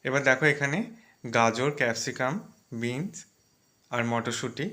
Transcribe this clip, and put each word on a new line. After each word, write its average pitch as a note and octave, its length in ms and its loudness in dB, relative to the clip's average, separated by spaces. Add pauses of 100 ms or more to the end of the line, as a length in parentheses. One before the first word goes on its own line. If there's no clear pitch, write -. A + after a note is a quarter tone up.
এবার C3+ 160 0
দেখো C3 220 4
এখানে C#3+ 320 2 (580)
গাজর, A#2 400 4
ক্যাপসিকাম, B2+ 580 -2 (460)
বিনস B2+ 360 -4 (720)
আর A#2+ 200 0
মটরশুঁটি A#2 640 -4